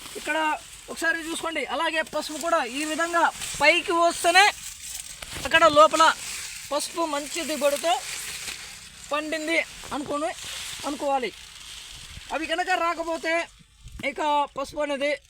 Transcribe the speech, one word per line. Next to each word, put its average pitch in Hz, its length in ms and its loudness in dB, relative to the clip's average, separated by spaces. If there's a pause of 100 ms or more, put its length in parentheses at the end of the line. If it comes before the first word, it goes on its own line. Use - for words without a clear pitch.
(180)
ఇక్కడ 302 180 -4 (540)
ఒకసారి 330 360 -2
చూసుకోండి, 320 360 -4 (120)
అలాగే 320 260 0 (120)
పసుపు 302 320 -6
కూడా 339 160 4 (180)
ఈ - 20 -4 (100)
విధంగా 330 340 2 (360)
పైకి 330 340 4 (100)
వస్తేనే 349 400 6 (1040)
అక్కడ 320 180 6 (140)
లోపల 311 260 8 (680)
పసుపు 302 320 -2 (120)
మంచి 285 340 -4
దిగుబడితో 285 440 2 (1200)
పండింది 311 460 -2 (360)
అనుకుని, 294 360 -4 (580)
అనుకోవాలి. 269 420 -2 (1040)
అవి 302 180 -4
కనుక 359 180 0 (160)
రాకపోతే 330 460 -2 (760)
ఇక 277 100 -8 (360)
పసుపు 294 300 -4
అనేది 285 260 0 (180)